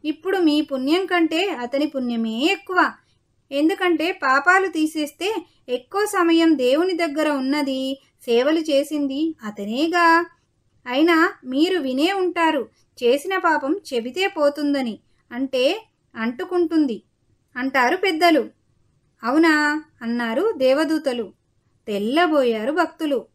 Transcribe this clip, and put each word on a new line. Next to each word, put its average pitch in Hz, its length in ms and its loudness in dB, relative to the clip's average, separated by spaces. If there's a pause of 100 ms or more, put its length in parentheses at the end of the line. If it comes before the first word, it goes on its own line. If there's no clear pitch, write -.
ఇప్పుడు 311 320 -4
మీ 311 240 2
పుణ్యం 302 440 -2
కంటే 339 440 0
అతని 277 360 -2
పుణ్యమే 233 540 -4
ఎక్కువ. 359 520 0 (600)
ఎందుకంటే 330 600 0
పాపాలు 359 560 2
తీసేస్తే 320 800 -4 (240)
ఎక్కువ 254 360 -2
సమయం 330 520 4
దేవుని 285 360 2
దగ్గర 311 360 -2
ఉన్నది, 269 720 -2 (240)
సేవలు 254 340 2
చేసింది 294 840 -2
అతనేగా. 330 840 0 (600)
అయినా 320 460 2 (120)
మీరు 320 340 0
వినే 269 340 0
ఉంటారు, 330 560 -2 (340)
చేసిన 285 340 2
పాపం 311 380 0 (180)
చెబితే 247 340 -4
పోతుందని, 285 720 -2 (320)
అంటే 269 540 -2 (300)
అంటుకుంటుంది 311 880 -2 (540)
అంటారు 262 420 0
పెద్దలు." 320 520 2 (760)
"అవునా?" 302 600 2 (180)
అన్నారు 240 560 -2
దేవదూతలు. 269 760 0 (540)
తెల్లబోయారు 247 840 0
భక్తులు. 320 640 -2